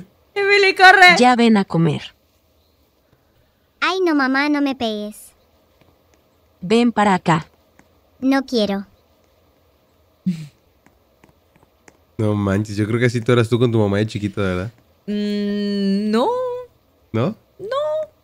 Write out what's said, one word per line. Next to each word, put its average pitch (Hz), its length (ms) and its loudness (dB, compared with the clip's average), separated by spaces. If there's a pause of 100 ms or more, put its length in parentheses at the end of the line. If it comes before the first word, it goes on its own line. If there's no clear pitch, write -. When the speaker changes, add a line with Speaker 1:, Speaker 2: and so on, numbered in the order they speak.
(360)
Speaker 1:
Emily, 403 400 2
corre. 370 420 8
Speaker 2:
Ya 247 160 4
ven 233 220 4
a 196 80 2
comer. 160 500 -2 (1700)
Speaker 3:
Ay, 339 260 -2
no, 320 80 0
mamá, 269 340 0
no 294 140 -2
me 269 140 -2
pegues. 214 560 -8 (1300)
Speaker 2:
Ven 233 320 0
para 208 220 2
acá. 160 340 -2 (720)
Speaker 3:
No 269 260 0
quiero. 202 400 -4 (3250)
Speaker 4:
No 107 160 0
manches, 101 420 -2
yo 104 100 -2
creo 113 140 -4
que 123 60 2
así 120 140 -2
tú 113 120 0
eras 120 160 2
tú 120 100 -2
con 120 140 0
tu 113 60 0
mamá 101 200 0
de 107 80 -2
chiquita, 104 340 -8
¿verdad? 92 300 -4 (360)
Speaker 1:
Mm, 202 1040 -4
no. 233 180 0 (840)
Speaker 4:
¿No? 123 240 -4 (220)
Speaker 1:
No, 605 500 -6 (160)